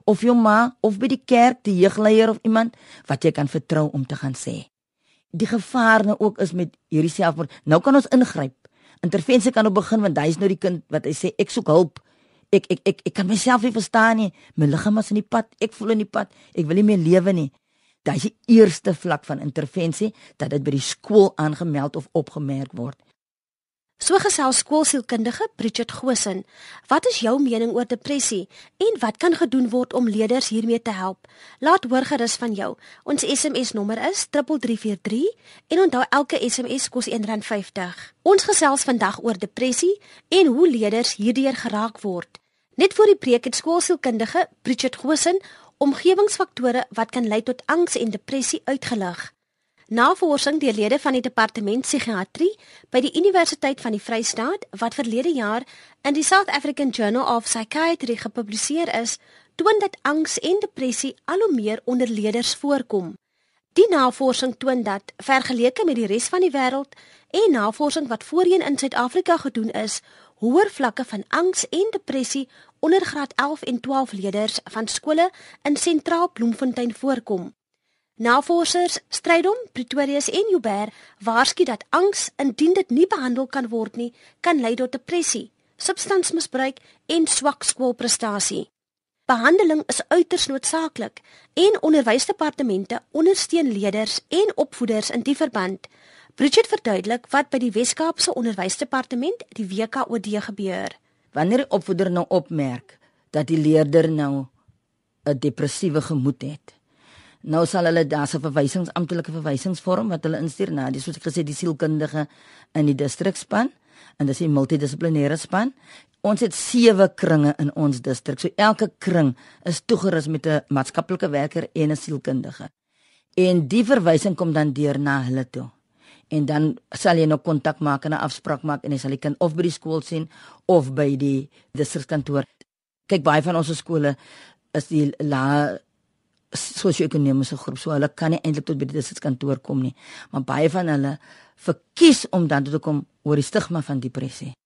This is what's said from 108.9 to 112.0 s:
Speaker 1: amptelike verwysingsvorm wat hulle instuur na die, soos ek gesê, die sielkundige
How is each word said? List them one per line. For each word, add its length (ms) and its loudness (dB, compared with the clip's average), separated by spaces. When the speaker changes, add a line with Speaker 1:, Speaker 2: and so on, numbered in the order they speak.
Speaker 1:
amptelike 400 -6
verwysingsvorm 760 -4
wat 160 -6
hulle 140 -2
instuur 340 -6
na 180 -4
die, 100 -6
soos 160 -10
ek 60 -20
gesê, 200 -4
die 120 -6
sielkundige 760 -4